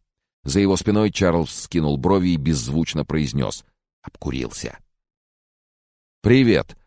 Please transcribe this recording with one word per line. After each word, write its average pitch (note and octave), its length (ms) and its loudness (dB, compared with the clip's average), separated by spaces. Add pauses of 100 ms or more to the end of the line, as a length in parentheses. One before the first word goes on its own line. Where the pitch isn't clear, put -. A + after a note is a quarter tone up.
(440)
За D2 160 0
его F#2+ 160 4
спиной G#2+ 340 2
Чарльз E2+ 420 0
скинул D2+ 440 -2
брови F2+ 340 2
и E2+ 60 2
беззвучно D2 680 -2
произнес: C2 600 -4 (380)
«Обкурился». - 760 -10 (1400)
«Привет», — A2+ 560 2 (100)